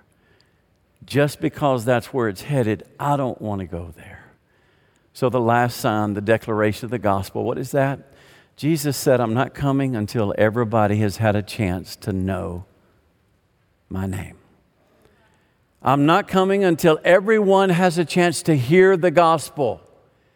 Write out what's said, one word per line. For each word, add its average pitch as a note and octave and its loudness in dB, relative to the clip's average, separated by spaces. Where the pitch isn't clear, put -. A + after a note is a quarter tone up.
Just C#3 -2
because C3+ -2
that's A#2+ -2
where A#2 -2
it's G2 -8
headed, A#2 -2
I C#3+ -2
don't C3 -6
wanna G2 -6
go E2+ -12
there. - -20
So C3 -2
the B2 0
last A#2 0
sign, G#2+ -2
the G#2 -6
declaration G#2+ -2
of G#2+ -12
the A#2+ -6
gospel, G2 -2
what A2+ -6
is C3 -10
that? C#3 -2
Jesus C#3+ -2
said, B2+ 2
"I'm A2+ -2
not C3 -2
coming C3+ -2
until G#2 -4
everybody G#2+ 2
has G#2+ -2
had G#2+ 0
a G#2 -2
chance F#2 -6
to - -8
know F#2 -6
my F#2 -6
name." F#2+ -10
"I'm C#3 2
not F#3 2
coming F#3+ 2
until E3+ 2
everyone F#3+ 4
has F3 2
a F3 0
chance F3 0
to E3 2
hear F3+ 4
the F3 2
gospel." D3 0